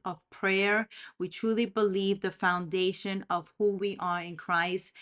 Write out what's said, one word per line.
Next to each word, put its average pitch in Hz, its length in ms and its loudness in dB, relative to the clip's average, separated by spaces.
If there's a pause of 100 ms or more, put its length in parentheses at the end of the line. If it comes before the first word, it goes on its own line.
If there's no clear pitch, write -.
of 180 140 -6 (100)
prayer. 202 600 2 (320)
We 185 80 -2
truly 226 380 2
believe 196 520 2
the 190 140 -4
foundation 185 1000 -2
of 175 280 -4
who 202 180 2
we 196 240 -4
are 175 200 -2
in 170 160 -10
Christ 180 640 -2